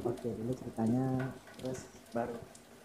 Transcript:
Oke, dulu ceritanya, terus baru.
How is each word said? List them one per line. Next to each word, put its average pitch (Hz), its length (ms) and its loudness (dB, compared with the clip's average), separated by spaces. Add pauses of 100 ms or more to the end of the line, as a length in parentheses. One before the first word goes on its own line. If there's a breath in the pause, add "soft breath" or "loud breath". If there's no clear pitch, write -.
Oke, 120 240 2
dulu 110 240 0
ceritanya, 120 520 4 (520)
terus 131 320 -4 (240)
baru. 120 240 0 (480)